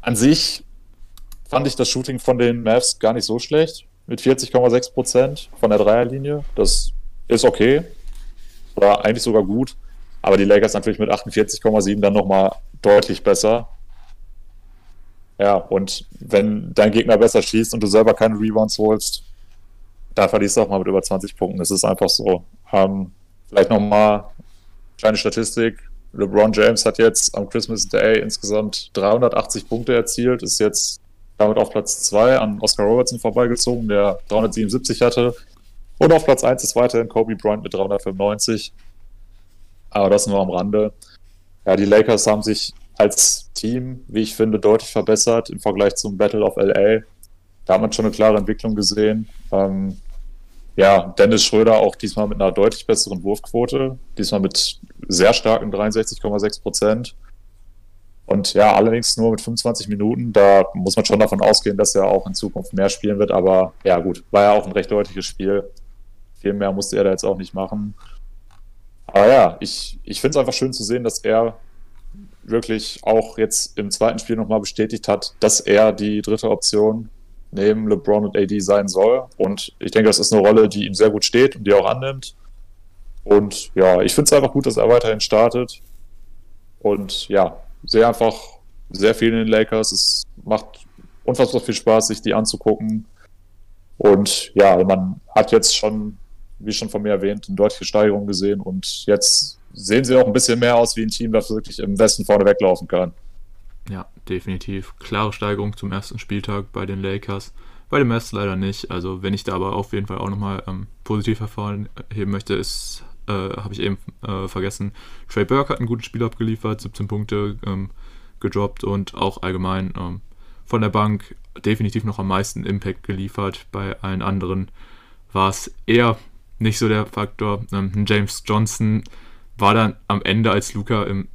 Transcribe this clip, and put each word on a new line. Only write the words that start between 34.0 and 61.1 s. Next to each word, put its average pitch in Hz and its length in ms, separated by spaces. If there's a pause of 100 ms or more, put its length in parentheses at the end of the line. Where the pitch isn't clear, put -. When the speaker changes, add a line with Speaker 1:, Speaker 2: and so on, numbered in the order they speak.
Speaker 1:
dreihundertsiebenundsiebzig 110 720
hatte. 120 340 (640)
Und 160 160
auf 156 100
Platz 131 200
eins 131 200
ist - 120
weiterhin 120 340
Kobe 113 260
Bryant 107 280
mit 98 100
dreihundertfünfundneunzig. 101 1000 (1160)
Aber 98 200
das 101 180
nur 101 120
am 92 100
Rande. 104 420 (760)
Ja, 95 100
die 101 100
Lakers 107 400
haben 107 160
sich 107 320 (240)
als - 540 (120)
Team, 127 460
wie 107 100
ich 110 160
finde, 110 240
deutlich 110 320
verbessert 110 580
im - 120
Vergleich 101 340
zum 101 220
Battle 104 260
of 107 140
L 98 140
A. 110 300 (600)
Da 131 120
hat 120 60
man 110 120
schon 113 100
eine 107 100
klare 110 240
Entwicklung 110 380
gesehen. 107 540 (240)
Ähm, 98 440 (800)
ja, 98 320 (100)
Dennis 104 280
Schröder 110 320
auch 107 180
diesmal 107 320
mit 104 140
einer 95 100
deutlich 101 340
besseren 101 380
Wurfquote, 123 760 (200)
diesmal 101 240
mit - 400 (260)
sehr 95 260
starken 110 380
dreiundsechzig 107 500
Komma 104 180
sechs 104 200
Prozent. 110 560 (1120)
Und 101 280
ja, 104 220
allerdings 113 400
nur 113 160
mit 107 80
fünfundzwanzig 117 480
Minuten. 110 460
Da 98 400
muss 95 240
man 113 80
schon 104 140